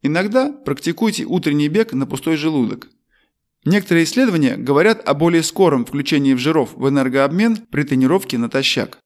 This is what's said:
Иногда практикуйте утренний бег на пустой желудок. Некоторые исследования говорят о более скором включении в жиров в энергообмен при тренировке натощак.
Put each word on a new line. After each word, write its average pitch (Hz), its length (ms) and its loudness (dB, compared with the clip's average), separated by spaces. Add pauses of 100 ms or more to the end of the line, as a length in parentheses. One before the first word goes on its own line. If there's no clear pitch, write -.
Иногда 208 480 0
практикуйте 170 720 -4
утренний 147 440 0
бег 220 240 0
на 131 140 -2
пустой 160 300 -2
желудок. 147 520 -2 (760)
Некоторые 170 380 2
исследования 165 520 0
говорят 165 500 2
о - 60 0
более 165 300 2
скором 151 420 2
включении 139 480 0
в 127 60 2
жиров 143 360 0
в 135 140 -2
энергообмен 139 680 0
при 147 260 -6
тренировке 131 560 0
натощак. 123 680 -4